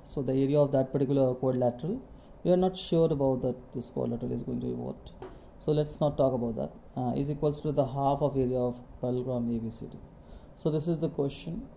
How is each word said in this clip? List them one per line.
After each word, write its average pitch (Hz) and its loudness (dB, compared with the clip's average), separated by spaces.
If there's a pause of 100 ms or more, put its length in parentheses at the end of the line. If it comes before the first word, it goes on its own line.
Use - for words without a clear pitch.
So - -6
the 131 0
area 135 4
of 143 6
that 131 2
particular 135 4
quadrilateral, 127 0 (440)
we 170 4
are 180 6
not 185 2
sure 165 4
about 135 2
that - -4
this 123 -8
quadrilateral 120 -2
is 123 -4
going - -4
to 62 -4
be 62 -4
what. 60 -8 (460)
So - -2
let's 151 0
not 175 2
talk 135 4
about 117 -2
that. 131 -4 (240)
Uh, 123 0
is 139 0
equals 147 0
to 156 -2
the 139 4
half 139 0
of 139 0
area 127 2
of 123 0 (220)
parallelogram 123 0
A 113 -2
B 113 -4
C - -10
D. - -14 (580)
So - -2
this 156 0
is 165 0
the 151 -2
question. 147 -4